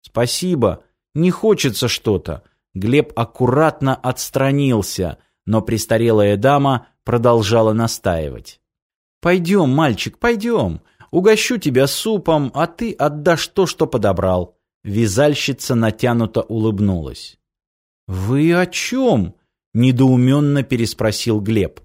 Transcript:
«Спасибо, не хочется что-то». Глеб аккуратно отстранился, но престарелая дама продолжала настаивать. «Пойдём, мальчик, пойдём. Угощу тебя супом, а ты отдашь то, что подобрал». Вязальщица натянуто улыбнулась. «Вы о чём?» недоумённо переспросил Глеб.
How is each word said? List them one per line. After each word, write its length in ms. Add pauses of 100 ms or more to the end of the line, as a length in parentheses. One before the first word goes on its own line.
«Спасибо, 840 (300)
не 160
хочется 580
что-то». 540 (320)
Глеб 420
аккуратно 760
отстранился, 1200 (280)
но 160
престарелая 760
дама 520 (160)
продолжала 680
настаивать. 880 (600)
«Пойдём, 500
мальчик, 480
пойдём. 640 (280)
Угощу 460
тебя 300
супом, 680
а 120
ты 260
отдашь 560
то, 180
что 200
подобрал». 720 (260)
Вязальщица 880
натянуто 680
улыбнулась. 960 (680)
«Вы 480
о 120
чём?» 680 (400)
недоумённо 880
переспросил 800
Глеб. 440